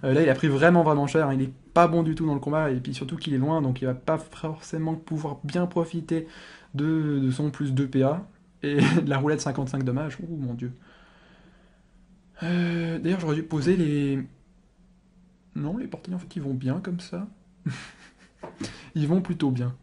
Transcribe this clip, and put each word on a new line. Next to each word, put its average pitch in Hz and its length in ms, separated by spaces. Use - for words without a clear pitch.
Euh, 131 100
là, 156 80
il 156 80
a 131 40
pris 156 140
vraiment, 165 340
vraiment 147 240
cher, 156 220
hein. 135 60
Il 135 80
est 131 100
pas 170 120
bon 165 160
du 160 120
tout 165 100
dans 151 100
le 135 60
combat, 147 300
et 127 100
puis 131 140
surtout 139 220
qu'il 139 180
est 131 40
loin, 156 220
donc 131 220
il 131 40
va 127 80
pas 156 220
forcément 160 800
pouvoir 156 500
bien 175 220
profiter 165 640
de, 151 480
de 131 80
son 147 200
plus 139 220
deux 131 160
P 131 160
A, 156 220
et 143 140
<laughs> 151 260
de 147 80
la 135 80
roulette 147 220
cinquante-cinq 135 420
dommages, 131 380
ouh, 170 160
mon 127 180
Dieu. 123 180
Euh, 170 580
d'ailleurs, 180 200
j'aurais 156 160
dû 160 60
poser 160 340
les... 143 480
Non, 147 200
les 262 120
portails, - 260
en 185 40
fait, - 180
ils 156 60
vont 135 120
bien 131 260
comme 175 200
ça. 185 280
<laughs> - 20
Ils 147 120
vont 175 140
plutôt 160 300
bien. 123 320